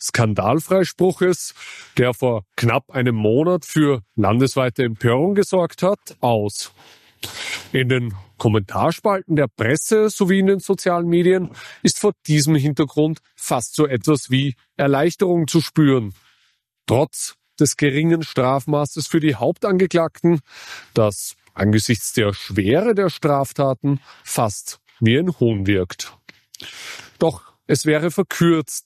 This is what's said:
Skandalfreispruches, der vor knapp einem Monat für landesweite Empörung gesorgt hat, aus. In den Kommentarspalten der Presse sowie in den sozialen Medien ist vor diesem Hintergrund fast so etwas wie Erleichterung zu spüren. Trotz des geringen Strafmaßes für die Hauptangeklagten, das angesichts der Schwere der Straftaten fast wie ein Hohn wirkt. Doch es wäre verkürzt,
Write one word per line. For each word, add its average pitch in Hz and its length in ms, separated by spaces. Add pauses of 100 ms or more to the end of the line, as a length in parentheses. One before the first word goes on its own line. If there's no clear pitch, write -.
Skandalfreispruches, 165 1500 (460)
der 123 160
vor 120 260 (140)
knapp 120 340
einem 123 240
Monat 131 520
für 143 360 (140)
landesweite 123 640
Empörung 123 540
gesorgt 185 480
hat, - 380
aus. 110 520 (960)
In 131 160
den 120 280 (240)
Kommentarspalten 143 960
der 143 120
Presse 160 640
sowie 196 300
in 190 80
den 196 120
sozialen 175 480
Medien 175 440 (320)
ist - 160
vor 208 140 (120)
diesem 151 300
Hintergrund 151 640 (160)
fast - 400
so 151 100
etwas 135 460
wie 135 240 (200)
Erleichterung 160 720
zu 165 140
spüren. 131 540 (720)
Trotz - 480 (240)
des - 180
geringen 156 460
Strafmaßes 139 800
für 165 140
die 147 160
Hauptangeklagten, 170 1040 (560)
das - 400 (200)
angesichts 107 580
der 101 220
Schwere 120 580
der 196 160
Straftaten 139 880 (240)
fast - 560 (200)
wie 117 180
ein 175 220
Hohn 110 260
wirkt. 95 500 (1040)
Doch 165 240 (240)
es 151 220
wäre 156 240
verkürzt, 170 760